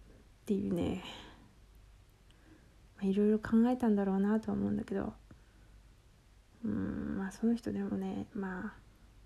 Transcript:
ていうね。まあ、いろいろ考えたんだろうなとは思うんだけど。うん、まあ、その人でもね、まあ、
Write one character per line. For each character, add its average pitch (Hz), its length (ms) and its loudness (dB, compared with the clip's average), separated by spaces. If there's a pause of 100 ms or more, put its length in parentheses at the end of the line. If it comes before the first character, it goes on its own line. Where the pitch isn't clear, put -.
(460)
て 208 80 2
い 196 140 -2
う 196 40 0
ね。 175 300 -2 (1900)
ま - 60 -8
あ、 202 40 0
い 190 60 4
ろ 208 140 6
い 208 60 6
ろ 214 60 4
考 226 300 4
え 254 80 2
た 254 120 2
ん 208 80 6
だ 196 100 2
ろ 190 80 2
う 196 60 2
な 208 200 2
と 214 120 -4
は 202 40 0
思 202 120 0
う - 20 0
ん 208 60 0
だ 220 80 -2
け - 100 -8
ど。 196 180 -4 (1500)
う 220 40 -2
ん、 202 500 -4
ま 190 100 -4
あ、 - 20 -8
そ - 160 -4
の 233 80 4
人 214 180 -6
で 196 80 -2
も 196 180 -2
ね、 196 340 -4
ま 196 420 -6
あ、 - 100 -20 (420)